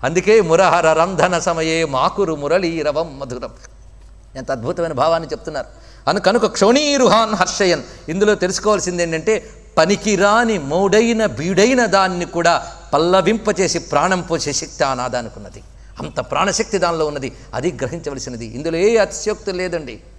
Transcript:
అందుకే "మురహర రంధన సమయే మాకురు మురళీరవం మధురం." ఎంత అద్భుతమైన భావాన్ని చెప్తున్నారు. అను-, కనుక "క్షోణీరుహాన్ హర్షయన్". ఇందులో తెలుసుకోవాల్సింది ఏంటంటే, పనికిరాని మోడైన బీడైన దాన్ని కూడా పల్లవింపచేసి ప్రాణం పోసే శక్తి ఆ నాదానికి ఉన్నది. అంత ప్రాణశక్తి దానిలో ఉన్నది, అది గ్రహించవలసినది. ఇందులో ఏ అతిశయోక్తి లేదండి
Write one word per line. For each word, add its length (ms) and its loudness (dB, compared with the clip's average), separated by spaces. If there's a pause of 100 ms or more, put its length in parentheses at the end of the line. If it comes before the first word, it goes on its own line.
అందుకే 360 2
"మురహర 520 4
రంధన 460 2
సమయే 460 -2
మాకురు 500 0
మురళీరవం 840 -2
మధురం." 320 -10 (840)
ఎంత 140 -10
అద్భుతమైన 420 -4
భావాన్ని 360 0
చెప్తున్నారు. 380 -8 (420)
అను-, 120 2
కనుక 260 4
"క్షోణీరుహాన్ 880 4
హర్షయన్". 480 0 (260)
ఇందులో 260 2
తెలుసుకోవాల్సింది 680 -2
ఏంటంటే, 480 -2 (280)
పనికిరాని 800 2
మోడైన 680 2
బీడైన 600 2
దాన్ని 380 2
కూడా 420 0 (280)
పల్లవింపచేసి 840 2
ప్రాణం 420 0
పోసే 320 -4
శక్తి 320 -4
ఆ 100 0
నాదానికి 420 -6
ఉన్నది. 260 -18 (360)
అంత 220 -8
ప్రాణశక్తి 580 -2
దానిలో 280 0
ఉన్నది, 260 -6 (220)
అది 180 -2
గ్రహించవలసినది. 760 -8
ఇందులో 320 -6
ఏ 180 2
అతిశయోక్తి 560 -2
లేదండి 480 -6 (180)